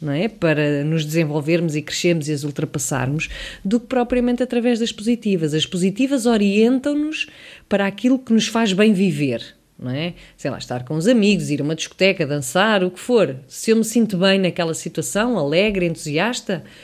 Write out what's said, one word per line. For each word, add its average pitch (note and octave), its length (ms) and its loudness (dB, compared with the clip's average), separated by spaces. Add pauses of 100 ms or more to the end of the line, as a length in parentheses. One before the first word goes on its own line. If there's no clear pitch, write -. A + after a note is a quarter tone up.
não D3+ 100 -4
é? E3 160 0
Para D3 560 0
nos D#3 220 0
desenvolvermos D#3 720 0
e D3+ 60 -2
crescermos D#3+ 460 0
e D#3 60 -2
as C#3+ 100 -4
ultrapassarmos, D3 840 -4 (340)
do G#3+ 160 0
que A#3+ 80 -8
propriamente B3 540 0
através A#3+ 380 0
das A3+ 120 -2
positivas. G3+ 640 0
As D3+ 120 0
positivas G#3 600 0
orientam-nos B3 1000 2 (420)
para G3 160 0
aquilo B3 320 0
que B3+ 160 -2
nos A3 140 2
faz A3+ 260 0
bem G#3+ 200 4
viver, D3 500 0 (340)
não B2 140 -8
é? D#3 220 -6 (240)
Sei - 120 -6
lá, A#2 80 -6
estar B2 280 -8
com D#3 100 -6
os D#3+ 120 -2
amigos, G3+ 440 4
ir C#3+ 100 0
a - 40 -2
uma D#3 100 -2
discoteca, F#3 500 0
dançar, F3+ 580 0
o F3+ 60 0
que F3+ 100 -10
for. F#3+ 360 2 (120)
Se - 240 -4
eu A3 40 6
me A3+ 80 4
sinto A3 340 0
bem G3 220 4
naquela E3+ 340 0
situação, G3+ 640 -2
alegre, F3+ 480 2
entusiasta, E3 760 -2 (200)